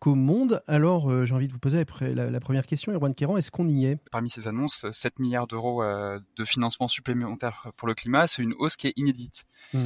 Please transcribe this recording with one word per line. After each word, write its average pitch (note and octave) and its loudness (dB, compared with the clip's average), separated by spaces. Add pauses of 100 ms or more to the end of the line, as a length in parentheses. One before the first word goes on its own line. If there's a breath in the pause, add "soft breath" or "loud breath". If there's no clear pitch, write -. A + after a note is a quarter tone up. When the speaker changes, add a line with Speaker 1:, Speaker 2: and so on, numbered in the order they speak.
Speaker 1:
au C#3+ 6
monde. F#3+ 4
Alors, D3+ 4
euh, B2+ 2
j'ai B2+ 0
envie C3+ 0
de C3 -8
vous B2 -12
poser C3+ 2
après B2+ -4
la, B2 -2
la B2 -2
première C3 0
question, - -4
Erwan C#3+ 0
Kéran, D#3 0
est-ce F3 0
qu'on F3 0
y C#3 4
est ? C#3+ 0 (120)
Speaker 2:
Parmi A#2 -2
ces A2 -8
annonces, A#2+ -2
sept - -4
milliards B2 0
d'euros, A#2 -2
euh, G2+ -2 (180)
de A2 -4
financement B2 0
supplémentaire A#2+ -4
pour - -8
le A2+ 0
climat, C3+ 2
c'est - 0
une A2+ 0
hausse D#3 0
qui - -4
est C3+ 0
inédite. B2+ -2 (320 loud breath)
Speaker 1:
Mmh. C3 0